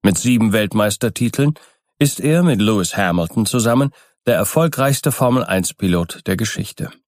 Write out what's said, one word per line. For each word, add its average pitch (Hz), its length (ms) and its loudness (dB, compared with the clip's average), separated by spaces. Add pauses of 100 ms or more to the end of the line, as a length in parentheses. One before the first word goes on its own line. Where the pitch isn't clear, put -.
Mit 92 160 2
sieben 113 340 2
Weltmeistertiteln 110 1000 0 (440)
ist 143 220 0
er 160 220 2
mit 139 180 2
Lewis 104 340 0
Hamilton 90 520 -2
zusammen 123 440 0 (360)
der 117 100 2
erfolgreichste 139 760 0
Formel-eins-Pilot 95 1120 -2
der 95 100 -2
Geschichte. - 540 -6 (180)